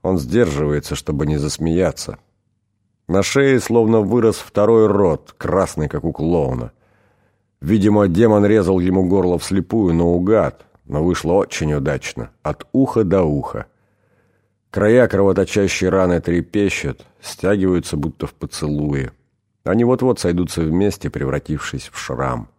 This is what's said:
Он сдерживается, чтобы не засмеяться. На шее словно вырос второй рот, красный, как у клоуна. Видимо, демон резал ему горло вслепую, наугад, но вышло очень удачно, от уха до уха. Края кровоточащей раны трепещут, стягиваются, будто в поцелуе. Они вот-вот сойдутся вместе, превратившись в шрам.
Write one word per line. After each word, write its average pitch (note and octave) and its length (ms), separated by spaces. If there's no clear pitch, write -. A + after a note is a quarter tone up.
Он F#2 160
сдерживается, D2 760
чтобы D2 320
не D2+ 120
засмеяться. E2 800
На F#2+ 140
шее C3+ 360
словно A2+ 420
вырос A2 360
второй A2 500
рот, G2 520
красный, E2 500
как - 160
у E2 80
клоуна. C#2+ 600
Видимо, G#2 440
демон G#2 380
резал F#2+ 360
ему F#2 280
горло F2+ 300
вслепую, F#2+ 560
наугад, F2 720
но D2 180
вышло E2+ 300
очень D#2+ 400
удачно, C#2 580
от - 300
уха B2+ 320
до F#2 180
уха. - 440
Края A2 380
кровоточащей G2 800
раны F2+ 320
трепещут, F2 840
стягиваются, F#2 720
будто D2+ 300
в - 80
поцелуе. D2 800
Они A2+ 220
вот-вот B2 360
сойдутся F2 400
вместе, F2 480
превратившись D2 840
в - 60
шрам. G#2+ 500